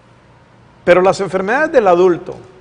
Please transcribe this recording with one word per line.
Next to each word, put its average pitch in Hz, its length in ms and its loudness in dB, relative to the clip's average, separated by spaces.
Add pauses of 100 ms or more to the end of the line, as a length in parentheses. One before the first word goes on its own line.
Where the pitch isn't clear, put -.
(840)
pero 180 160 4
las 185 180 0
enfermedades 196 520 -4
del 233 160 2
adulto, 175 480 0 (260)